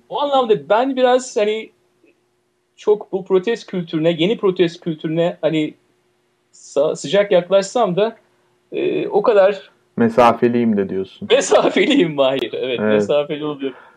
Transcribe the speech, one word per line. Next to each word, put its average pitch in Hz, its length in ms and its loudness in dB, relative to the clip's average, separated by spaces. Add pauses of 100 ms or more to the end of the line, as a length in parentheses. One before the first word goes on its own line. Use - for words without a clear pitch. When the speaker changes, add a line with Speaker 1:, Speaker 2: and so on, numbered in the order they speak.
Speaker 1:
O 226 120 -6
anlamda 247 480 0
ben 240 280 0
biraz 254 400 0
hani 214 340 -2 (1040)
çok - 360 -2
bu 190 120 -4
protest 190 420 -2
kültürüne, 170 440 -2
yeni 175 280 0
protest 180 420 0
kültürüne 170 600 -4
hani 156 340 -2 (760)
sa-, - 440 -4
sıcak 202 360 0
yaklaşsam 190 640 0
da, 214 200 -2 (560)
e, 143 360 -4
o - 140 -2
kadar 202 480 2 (260)
Speaker 2:
Mesafeliyim 117 800 2
de 98 120 -2
diyorsun. 95 420 -8
Speaker 1:
Mesafeliyim 202 840 2
Mahir, 135 380 0
evet, 123 280 -4
Speaker 2:
Evet. 107 120 0
Speaker 1:
mesafeli 143 520 0
oluyorum. 139 320 -8 (200)